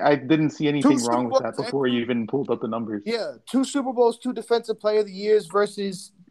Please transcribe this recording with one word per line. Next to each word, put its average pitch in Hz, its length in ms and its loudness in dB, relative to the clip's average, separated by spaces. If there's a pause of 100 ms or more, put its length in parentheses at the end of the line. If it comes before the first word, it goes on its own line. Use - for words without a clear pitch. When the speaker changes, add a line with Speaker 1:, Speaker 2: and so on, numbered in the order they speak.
(120)
Speaker 1:
I 147 40 6
didn't 143 360 2
see 151 160 -2
anything 147 240 4
Speaker 2:
Two 131 80 2
Super 120 140 -2
Speaker 1:
wrong 120 160 0
with - 120 2
that 113 140 -4
Speaker 2:
Bowls - 100 -4
Speaker 1:
before 135 220 0
you 120 140 0
Speaker 2:
and - 20 -2
Speaker 1:
even 117 240 -2
pulled 135 240 -2
up 113 100 -2
the 123 60 -4
numbers. 110 380 -4
Speaker 2:
Yeah, 214 320 -4 (120)
two 262 140 2
Super 262 300 -4
Bowls, 240 260 2
two 254 140 -4
Defensive 233 460 -2
Player 214 200 2
of 208 80 0
the 190 60 -16
Years 202 340 2
versus 202 640 -2 (200)